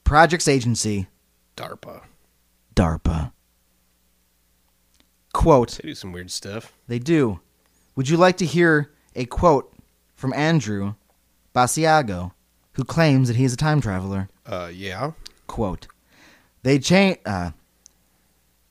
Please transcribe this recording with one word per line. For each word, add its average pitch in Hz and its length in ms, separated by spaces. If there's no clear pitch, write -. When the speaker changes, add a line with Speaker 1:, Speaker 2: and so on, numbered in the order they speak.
Speaker 1:
Projects 160 440
Agency. 110 580
Speaker 2:
darpa. - 460
Speaker 1:
darpa. 80 580
Quote. 143 500
Speaker 2:
They - 60
do - 60
some 92 180
weird 90 180
stuff. 104 420
Speaker 1:
They 120 100
do. 127 420
Would 135 140
you 165 80
like 180 220
to 185 80
hear 156 440
a 123 120
quote - 460
from 131 180
Andrew 107 600
Basiago, 123 800
who 131 120
claims 135 440
that 117 80
he 131 80
is 123 80
a 123 40
time 151 240
traveler? 95 480
Speaker 2:
Uh, 90 260
yeah. 98 400
Speaker 1:
Quote. 95 420
They 135 160
cha-, 185 480
uh, 90 240